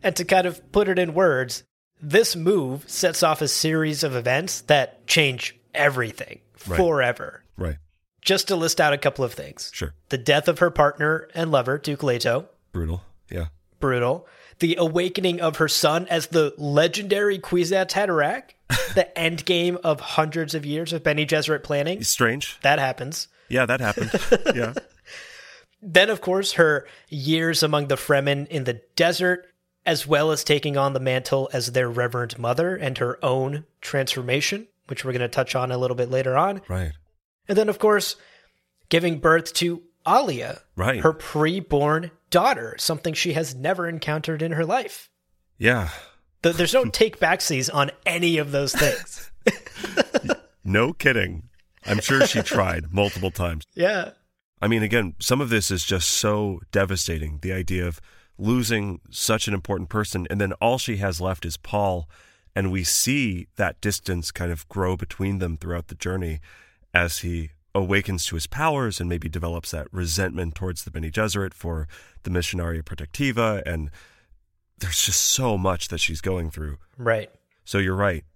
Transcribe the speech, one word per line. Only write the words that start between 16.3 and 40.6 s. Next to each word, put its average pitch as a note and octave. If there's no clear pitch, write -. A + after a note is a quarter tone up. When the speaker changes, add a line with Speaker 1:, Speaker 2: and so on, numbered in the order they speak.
Speaker 1:
legendary F#3+
Kwisatz F#3
Haderach, F#3
Speaker 2:
<laughs> B4+
Speaker 1:
the -
end E3
game F3
of D3+
hundreds D#3
of D3
years D#3+
of D#3+
Bene D3+
Gesserit D3
planning. D3+
Speaker 2:
Strange. A#2+
Speaker 1:
That C#3
happens. C3+
Speaker 2:
Yeah, B2
that B2
happened. A2+
Speaker 1:
<laughs> -
Speaker 2:
Yeah. A#2+
Speaker 1:
Then, F#3+
of G#3
course, F#3+
her D#3
years D#3+
among D3+
the C#3
Fremen C#3
in C#3+
the B2
desert, F3+
as E3
well D3
as D3+
taking D3
on C#3
the C3
mantle C3
as A#2+
their B2+
reverend A#2+
mother C3
and C3
her B2
own C3+
transformation, C#3
which -
we're C3
gonna B2
touch B2+
on B2+
a B2
little B2+
bit B2
later C3
on. F#3+
Speaker 2:
Right. F#2
Speaker 1:
And G3
then, G#3+
of G#3
course, G#3
giving E3+
birth E3
to E3+
Alia, D#3